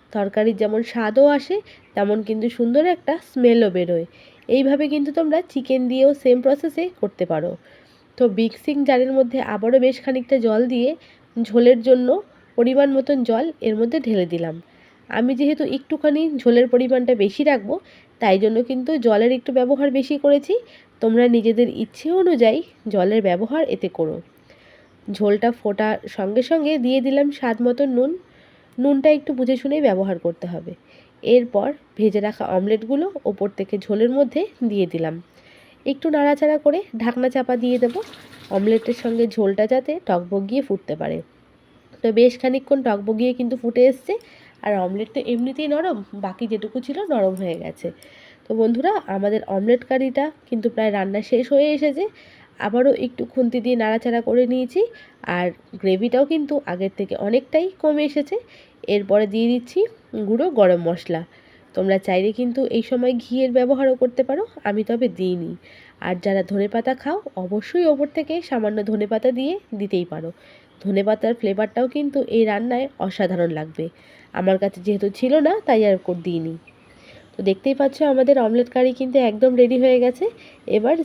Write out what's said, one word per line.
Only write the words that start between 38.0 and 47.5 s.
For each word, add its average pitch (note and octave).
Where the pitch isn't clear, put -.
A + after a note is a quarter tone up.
অমলেটের A3
সঙ্গে A#3
ঝোলটা G#3
যাতে C4
টকবক F3+
গিয়ে C4
ফুটতে G3
পারে। D#3
তো -
বেশ A#3+
খানিকক্ষণ C4+
টকবক G#3+
গিয়ে B3
কিন্তু B3
ফুটে A#3
এসছে। C4+
আর G#3
অমলেট F#3+
তো C#4
এমনিতেই B3+
নরম, D4
বাকি G3+
যেটুকু G#3+
ছিল C#4
নরম G3
হয়ে F3+